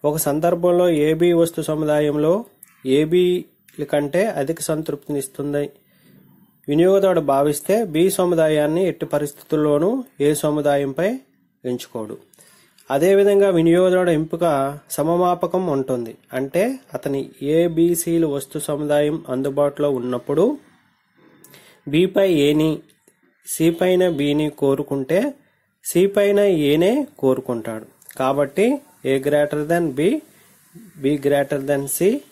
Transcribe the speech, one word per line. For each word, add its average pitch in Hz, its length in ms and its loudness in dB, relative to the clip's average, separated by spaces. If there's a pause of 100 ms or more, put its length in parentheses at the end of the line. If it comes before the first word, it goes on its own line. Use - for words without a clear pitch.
ఒక 147 120 0
సందర్భంలో 175 720 2
ఏబీ 160 420 2
వస్తు 165 300 2
సముదాయంలో 151 800 0 (420)
ఏబీల 165 960 -2
కంటే 147 420 -2
అధిక 151 340 -4
సంతృప్తినిస్తుంది 147 1080 -6 (1000)
వినియోగదారుడు 180 520 4
భావిస్తే 147 640 0
బి 170 260 2
సముదాయాన్ని 160 760 0
ఎట్టి 165 220 -4
పరిస్థితుల్లోనూ 151 1000 -2 (160)
ఏ 147 140 2
సముదాయంపై 147 840 -2 (460)
ఎంచుకోడు. 120 540 -8 (720)
అదేవిధంగా 196 600 4
వినియోగదారుడు 180 600 4
ఎంపిక 151 680 -2 (120)
సమమాపకం 175 760 0
ఉంటుంది. 127 500 -4 (160)
అంటే 170 480 -4 (140)
అతని 139 360 -6 (120)
ఏబిసిలు 165 840 2
వస్తు 143 320 -6
సముదాయం 147 680 -2
అందుబాటులో 143 640 -2
ఉన్నప్పుడు 139 680 -2 (1300)
బి 160 180 2
పై 190 260 2
ఏని, 151 460 2 (680)
సి 165 240 0
పైన 180 380 2
బిని 147 420 0
కోరుకుంటే 143 840 -2 (500)
సి 180 220 2
పైన 202 340 2
ఏనే 185 680 2 (100)
కోరుకుంటాడు. 117 680 -4 (320)
కాబట్టి 143 600 0 (280)
A 135 120 0
greater 147 480 0
than 165 280 0
B, 196 260 0 (840)
B 143 140 0
greater 143 440 0
than 139 260 -2
C 196 320 0 (140)